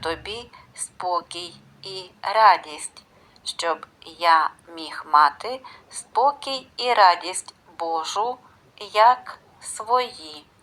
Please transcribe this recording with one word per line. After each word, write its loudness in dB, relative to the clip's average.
тобі -10
спокій -8
і -16
радість, 2
щоб -6
я 2
міг -14
мати 2
спокій -4
і -2
радість 2
Божу -4
як 2
свої». -6